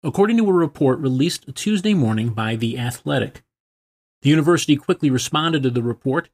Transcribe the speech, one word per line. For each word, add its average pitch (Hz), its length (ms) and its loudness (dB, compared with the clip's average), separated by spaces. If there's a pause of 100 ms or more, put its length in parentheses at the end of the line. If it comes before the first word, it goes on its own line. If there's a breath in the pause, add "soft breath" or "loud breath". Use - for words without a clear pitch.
according 196 320 0
to 226 140 2
a 190 40 2
report 151 460 0
released 135 560 -2
Tuesday 208 380 0
morning 113 380 0
by 110 260 -4
The 117 200 -4
Athletic. 123 640 -4 (800)
The 139 80 2
university 156 460 4
quickly 160 340 -2
responded 151 540 -2
to 131 60 0
the 123 120 -2
report 127 520 -4